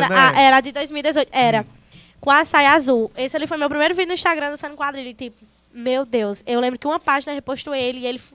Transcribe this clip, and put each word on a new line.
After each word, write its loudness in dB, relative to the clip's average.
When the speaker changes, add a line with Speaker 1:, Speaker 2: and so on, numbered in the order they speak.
Speaker 1:
era, 0
Speaker 2:
né? 4
Speaker 1:
a, 6
era 8
de -10
dois -6
mil -6
e -10
dezoito, 0
era. 2
Speaker 2:
Hum. -20
Speaker 1:
Com -2
a 6
saia 4
azul. 2
Esse -6
ali -4
foi -6
meu -2
primeiro 0
vídeo -2
no -4
Instagram -4
dançando -12
quadrilha, -8
e, -16
tipo, -16
meu -4
Deus. -4
Eu -2
lembro -4
que -10
uma -2
página -2
repostou -8
ele, -4
e -8
ele, -6